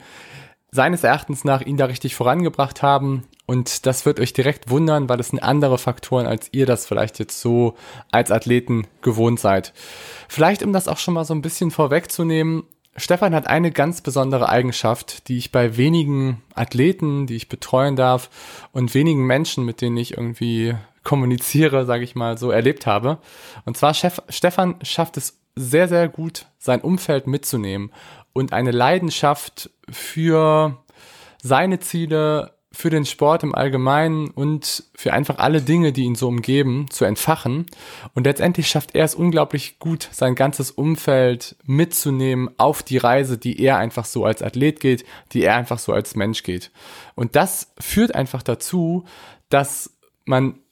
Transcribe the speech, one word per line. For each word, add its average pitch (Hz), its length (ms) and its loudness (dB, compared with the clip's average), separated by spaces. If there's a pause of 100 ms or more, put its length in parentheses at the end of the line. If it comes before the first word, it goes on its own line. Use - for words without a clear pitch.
(720)
seines 165 320 2
Erachtens 135 400 0
nach 139 160 2
ihn 139 160 -6
da 135 120 2
richtig 127 280 -6
vorangebracht 139 680 0
haben. 139 440 2 (200)
Und 123 400 -2
das 131 200 0
wird 147 160 2
euch 123 100 -2
direkt 135 380 -2
wundern, 147 400 2
weil 123 100 0
es 117 80 -6
sind - 160 -4
andere 139 340 2
Faktoren, 123 480 -2
als 113 280 -4
ihr 135 120 2
das 123 200 2
vielleicht 107 340 -2
jetzt - 220 -10
so 120 340 2 (360)
als 117 200 2
Athleten 120 560 0 (140)
gewohnt 117 400 0
seid. 98 320 0 (560)
Vielleicht, 180 340 2
um 202 80 -2
das 190 160 0
auch 156 120 -4
schon 175 160 -2
mal 160 100 -2
so 160 80 -4
ein 151 80 -2
bisschen 165 280 -2
vorwegzunehmen, 160 960 0 (320)
Stefan 180 380 0
hat 156 140 0
eine 165 240 2
ganz 147 300 0
besondere 131 480 0
Eigenschaft, 123 800 -2
die 123 120 -4
ich - 120 -10
bei 120 260 2
wenigen 139 680 2 (100)
Athleten, 143 720 0
die 117 120 -6
ich - 120 -14
betreuen 135 460 0
darf, 127 340 2 (420)
und 127 220 -2
wenigen 147 320 4
Menschen, 131 400 0
mit 117 160 -8
denen 120 160 -2
ich 120 180 -6
irgendwie 117 600 -2 (260)
kommuniziere, 135 880 2
sag 123 160 0
ich 123 100 -10
mal, 117 240 -4
so 123 140 -2
erlebt 113 340 2
habe. 120 320 0 (480)
Und 117 120 -6
zwar 151 180 4
Chef, - 340 -2
Stefan 180 540 0
schafft - 340 -4
es - 220 -10 (160)
sehr, 135 320 2
sehr 170 200 2
gut, 160 380 -10 (140)
sein 123 220 0
Umfeld 165 440 -2
mitzunehmen 104 680 -4 (400)
und 131 220 -2
eine 123 160 0
Leidenschaft 147 1000 0 (180)
für 156 880 2 (640)
seine 170 380 2
Ziele, 156 720 -2 (240)
für 165 140 -2
den 156 160 2
Sport 156 380 2
im 147 100 -4
Allgemeinen 143 800 0
und 147 540 -4 (100)
für - 180 -4
einfach 147 240 0
alle 147 240 2
Dinge, 156 300 2
die 127 140 0
ihn 120 100 0
so 127 120 -2
umgeben, 131 600 0
zu - 160 0
entfachen. 139 600 -2 (480)
Und 127 80 0
letztendlich 156 440 2
schafft - 280 -2
er 160 100 4
es - 80 -2
unglaublich 156 640 0
gut, 165 340 -6
sein 127 220 0
ganzes 135 380 -2
Umfeld 131 840 0 (100)
mitzunehmen 131 920 0
auf 143 240 2
die 131 160 0
Reise, 131 400 2
die 117 240 -4
er 135 160 4
einfach 110 280 -4
so 107 200 -4
als 110 160 0
Athlet 143 380 0
geht, 131 260 0 (280)
die 110 100 2
er 101 120 4
einfach 120 220 -2
so 107 160 -4
als 107 220 -2
Mensch 107 260 -2
geht. 90 300 -8 (420)
Und 123 220 -2
das - 440 0
führt - 360 0
einfach 131 260 -4
dazu, 170 640 -2 (440)
dass - 460 0 (300)
man 135 300 2 (160)